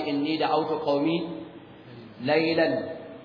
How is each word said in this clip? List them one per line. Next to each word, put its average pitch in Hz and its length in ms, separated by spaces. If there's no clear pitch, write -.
inni 147 320
da'awtu 151 400
qaumi 160 640
laylan 160 500